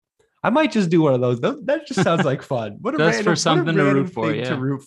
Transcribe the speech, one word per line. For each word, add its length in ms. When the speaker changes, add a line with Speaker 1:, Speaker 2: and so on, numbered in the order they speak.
Speaker 1:
I 60
might 220
just 180
do 120
one 120
of 80
those. 180
Tho-, 260
that 220
just 160
sounds 220
like 160
fun. 400
What 140
a 20
Speaker 2:
<laughs> 20
Just 240
for 60
Speaker 1:
random, 20
what 20
a 80
Speaker 2:
something 340
to 80
root 40
Speaker 1:
random 200
Speaker 2:
for, 240
Speaker 1:
thing 120
to 60
Speaker 2:
yeah. 100
Speaker 1:
root 280